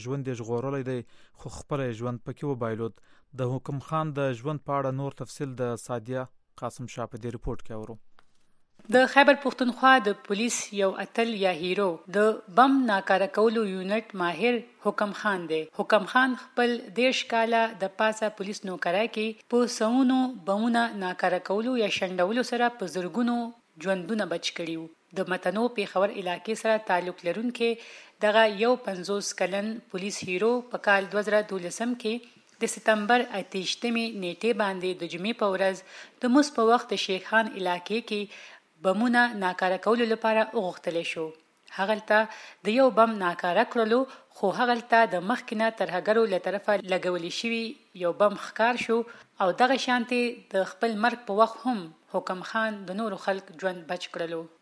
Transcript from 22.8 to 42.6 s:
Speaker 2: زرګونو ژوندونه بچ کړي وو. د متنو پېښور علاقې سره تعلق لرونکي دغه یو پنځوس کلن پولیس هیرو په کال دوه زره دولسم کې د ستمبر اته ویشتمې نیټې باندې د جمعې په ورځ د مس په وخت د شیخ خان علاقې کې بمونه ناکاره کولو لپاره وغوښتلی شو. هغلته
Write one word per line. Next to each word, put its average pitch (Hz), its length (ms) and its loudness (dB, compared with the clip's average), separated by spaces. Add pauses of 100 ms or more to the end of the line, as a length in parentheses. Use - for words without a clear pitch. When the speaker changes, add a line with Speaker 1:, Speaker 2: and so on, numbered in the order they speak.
Speaker 2:
زرګونو 233 420 0 (480)
ژوندونه 190 480 -2
بچ - 180 -6
کړي 165 240 -6
وو. 160 100 -10 (300)
د 185 180 -2
متنو 185 320 0 (140)
پېښور 196 280 2 (120)
علاقې 180 420 -6
سره 220 300 0
تعلق 175 360 -2
لرونکي 233 440 -2 (560)
دغه 220 180 6 (160)
یو 240 100 6 (140)
پنځوس 196 560 -6
کلن 202 320 -2 (160)
پولیس 190 400 -8
هیرو 214 240 2 (160)
په - 180 -4
کال 196 240 4
دوه 208 200 0
زره 208 180 4
دولسم 214 500 -4
کې 233 320 -6 (300)
د 226 160 -2
ستمبر 220 500 2
اته 196 320 -6
ویشتمې 233 440 -2 (180)
نیټې 180 280 -2 (140)
باندې 190 240 -2 (100)
د 170 160 -8
جمعې 196 300 -4
په 196 100 2
ورځ 190 220 2 (480)
د 247 100 4
مس 294 220 4
په 226 160 6
وخت 233 260 0
د - 120 -4
شیخ - 200 -6
خان 220 280 2
علاقې 185 520 -4
کې 208 400 -8 (340)
بمونه 233 360 4 (200)
ناکاره 185 420 0
کولو 233 220 2
لپاره 220 360 2
وغوښتلی 180 720 -4
شو. 165 120 -6 (520)
هغلته 208 420 2 (500)